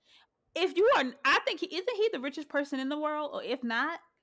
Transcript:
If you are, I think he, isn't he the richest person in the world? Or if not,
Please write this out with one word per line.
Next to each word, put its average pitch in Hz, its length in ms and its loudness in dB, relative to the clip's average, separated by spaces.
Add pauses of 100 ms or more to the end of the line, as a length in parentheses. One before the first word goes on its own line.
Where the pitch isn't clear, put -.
(560)
If 320 220 0
you 427 200 8
are, 269 80 2 (200)
I 311 200 4
think 403 160 -2
he, 349 60 -6
isn't 370 300 -4
he 440 160 4
the 294 80 -4
richest 285 280 -8
person 285 320 -2
in 262 80 -2
the 294 100 -4
world? 302 340 -2
Or - 100 -6
if 254 200 -4
not, 240 360 -2 (240)